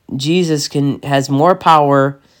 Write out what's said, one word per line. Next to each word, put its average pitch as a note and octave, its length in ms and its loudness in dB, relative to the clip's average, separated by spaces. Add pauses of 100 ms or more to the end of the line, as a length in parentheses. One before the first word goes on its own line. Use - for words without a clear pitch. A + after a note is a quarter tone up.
(140)
Jesus D#3 540 -2
can, C#3+ 340 -4
has C#3 280 -2
more D#3 260 2
power C#3+ 640 2 (200)